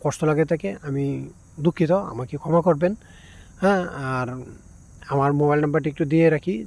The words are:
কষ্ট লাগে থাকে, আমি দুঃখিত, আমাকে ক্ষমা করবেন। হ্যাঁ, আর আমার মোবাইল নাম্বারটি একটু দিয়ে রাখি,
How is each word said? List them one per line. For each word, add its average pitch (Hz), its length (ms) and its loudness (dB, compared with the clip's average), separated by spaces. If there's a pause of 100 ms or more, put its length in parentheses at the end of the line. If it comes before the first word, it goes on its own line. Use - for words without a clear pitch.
কষ্ট 147 200 -2
লাগে 151 220 2
থাকে, 175 360 -4
আমি 139 480 -4 (300)
দুঃখিত, 156 320 0
আমাকে 147 460 -4
ক্ষমা 160 240 2
করবেন। 175 340 2 (640)
হ্যাঁ, 190 260 2
আর 131 420 -4 (840)
আমার 139 240 2
মোবাইল 147 280 4
নাম্বারটি 147 280 0
একটু 151 160 -2
দিয়ে 160 240 4
রাখি, 180 380 0